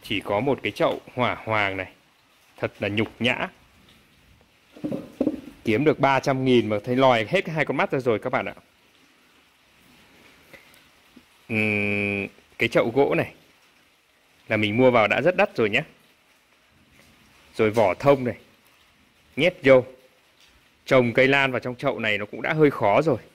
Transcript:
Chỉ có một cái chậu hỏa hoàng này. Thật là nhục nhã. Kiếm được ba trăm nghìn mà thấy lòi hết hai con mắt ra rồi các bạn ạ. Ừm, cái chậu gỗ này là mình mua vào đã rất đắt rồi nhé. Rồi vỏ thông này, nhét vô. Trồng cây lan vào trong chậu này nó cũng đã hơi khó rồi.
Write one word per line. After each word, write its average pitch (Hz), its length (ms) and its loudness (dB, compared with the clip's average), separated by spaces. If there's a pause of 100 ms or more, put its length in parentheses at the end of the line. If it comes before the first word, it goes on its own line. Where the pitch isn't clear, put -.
(100)
Chỉ 101 100 -4
có 104 200 -4
một 131 220 -2
cái 113 100 -6
chậu 135 280 -4 (140)
hỏa 113 200 -2 (100)
hoàng 104 320 -2
này. 92 160 -10 (640)
Thật - 240 -6
là 104 80 -4
nhục 104 200 -2 (100)
nhã. 123 300 -2 (2250)
Kiếm 110 200 0
được 151 140 2
ba 139 220 2
trăm 131 240 -2
nghìn 123 240 4
mà 107 160 -2
thấy 127 120 -2
lòi 127 320 4
hết 190 200 -2
hai 156 160 -2
con 135 120 -6
mắt 185 140 -2
ra 147 80 -4
rồi 120 200 0
các 123 120 -8
bạn 117 160 -4
ạ. 92 80 -10 (3000)
Ừm, 104 760 -2 (320)
cái 117 100 0
chậu 123 220 0
gỗ 135 240 0
này 160 200 -4 (1120)
là 113 80 0
mình 107 200 -2
mua 127 140 6
vào 113 180 4
đã 107 140 0
rất 180 140 2
đắt 202 200 -2
rồi 110 140 0
nhé. 120 120 -2 (1700)
Rồi 110 140 2
vỏ 104 240 2
thông 135 300 2
này, 113 120 -4 (1000)
nhét 170 260 0
vô. 131 220 8 (1000)
Trồng 127 260 2
cây 131 160 4
lan 135 240 0
vào 120 80 -4
trong 123 140 -10
chậu 131 240 -6
này 107 200 -2
nó 104 80 -6
cũng 120 160 -14
đã - 100 -4
hơi 156 180 4
khó 113 320 2
rồi. 147 160 0 (160)